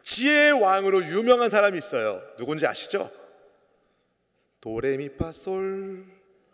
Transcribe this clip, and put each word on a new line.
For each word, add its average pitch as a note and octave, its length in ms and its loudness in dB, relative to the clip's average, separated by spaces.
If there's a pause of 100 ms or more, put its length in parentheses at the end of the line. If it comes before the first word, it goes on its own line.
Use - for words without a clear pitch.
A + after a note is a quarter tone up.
지혜의 D4 500 4
왕으로 F#3+ 520 2
유명한 A3+ 460 2
사람이 G3+ 260 2
있어요. A2 460 -4 (140)
누군지 C#3+ 300 -4
아시죠? - 440 -4 (1500)
도레미파솔 E3 1400 -6 (480)